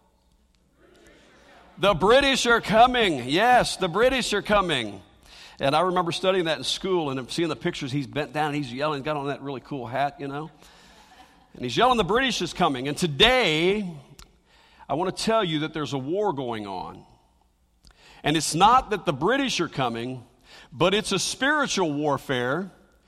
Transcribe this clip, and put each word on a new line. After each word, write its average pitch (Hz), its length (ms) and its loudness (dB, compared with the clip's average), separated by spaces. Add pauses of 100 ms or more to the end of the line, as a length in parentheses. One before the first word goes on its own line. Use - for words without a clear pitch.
(1800)
"The 190 160 4
British 247 520 4
are 233 140 4
coming." 214 680 4
Yes, 208 480 4
the 185 120 -2
British 240 440 2
are 202 100 0
coming. 139 580 0 (600)
And 143 160 2
I 160 40 4
remember 180 320 0
studying 185 340 0
that 151 120 0
in 127 60 -10
school 175 460 -2
and 131 200 -6
seeing 170 180 -2
the 143 80 -4
pictures. 156 360 -6
He's 139 140 -2
bent 123 260 -6
down, 147 220 -2
he's 139 180 -6
yelling, 143 300 -4
got 151 140 -4
on 139 100 -6
that 139 160 -6
really 135 180 -8
cool 127 260 -10
hat, 135 320 -4
you 139 80 -10
know. 147 240 -10 (1040)
And - 80 -14
he's 123 140 -4
yelling, 247 200 4
"The 214 80 2
British 226 380 0
is 165 100 -6
coming." 143 360 0
And 147 80 -4
today, 185 920 2 (1000)
I - 60 -2
want 180 220 -2
to - 80 -6
tell 220 200 2
you 160 160 -2
that 156 120 -4
there's 147 200 -6
a 139 60 -4
war 180 340 -2
going 117 340 -4
on. 92 380 -10 (1160)
And 151 140 0
it's 156 180 -2
not 214 360 4
that 208 160 -4
the 175 60 0
British 220 480 0
are 160 80 -2
coming, 120 560 -4 (480)
but 160 220 2
it's - 180 0
a - 60 0
spiritual 254 720 0
warfare, 143 800 -2 (380)